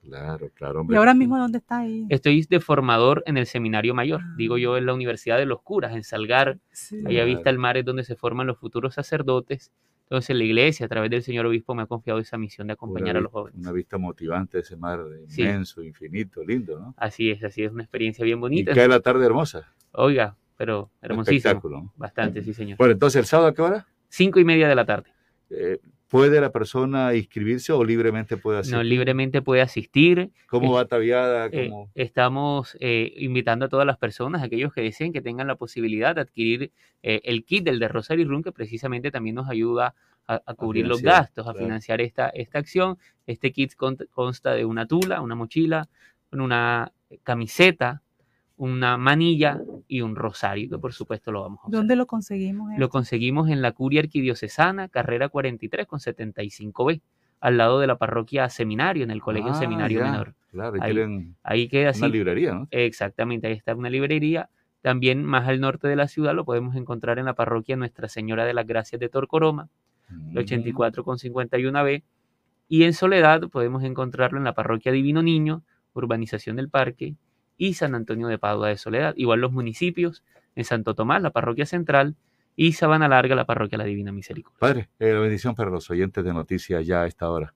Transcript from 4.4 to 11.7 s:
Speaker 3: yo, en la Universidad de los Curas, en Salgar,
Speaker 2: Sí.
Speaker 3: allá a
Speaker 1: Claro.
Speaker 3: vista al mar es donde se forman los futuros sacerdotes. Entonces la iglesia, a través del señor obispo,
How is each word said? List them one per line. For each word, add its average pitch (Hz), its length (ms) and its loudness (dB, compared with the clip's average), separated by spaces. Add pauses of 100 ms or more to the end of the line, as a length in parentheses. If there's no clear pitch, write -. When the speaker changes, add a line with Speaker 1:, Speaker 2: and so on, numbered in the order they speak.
Speaker 3:
yo, 123 180 0
en 127 80 -2
la 127 80 0
Universidad 120 460 -2
de 139 80 0
los 123 160 -4
Curas, 143 320 -4
en 110 80 -8
Salgar, 123 560 0 (120)
Speaker 2:
Sí. - 260 -16
Speaker 3:
allá 214 100 -8
a - 20 -4
Speaker 1:
Claro. 117 160 4
Speaker 3:
vista 127 240 0
al 127 80 2
mar 127 200 0
es 127 80 -2
donde 127 180 -4
se 120 120 -8
forman 120 300 -4
los 127 140 -6
futuros 120 340 -6
sacerdotes. 135 760 -4 (320)
Entonces 131 320 -2
la 117 80 2
iglesia, 120 420 4
a 110 40 -8
través 110 200 -2
del 120 140 -2
señor 117 240 -2
obispo, 117 260 -2